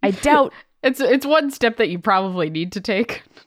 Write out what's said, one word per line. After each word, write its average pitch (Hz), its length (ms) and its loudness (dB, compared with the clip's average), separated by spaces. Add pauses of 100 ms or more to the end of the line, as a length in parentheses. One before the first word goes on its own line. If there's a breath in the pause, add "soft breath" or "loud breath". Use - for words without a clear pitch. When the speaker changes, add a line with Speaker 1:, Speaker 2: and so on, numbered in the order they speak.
Speaker 1:
I 202 80 2
Speaker 2:
<laughs> 190 120 -4
Speaker 1:
doubt 285 300 4 (300 loud breath)
Speaker 2:
It's, 262 180 0
it's 269 260 2
one 302 240 2
step 226 280 -2
that 214 100 2
you 175 100 -6
probably 190 520 0
need 165 220 -6
to 202 80 -10
take. 208 420 -4 (240 soft breath)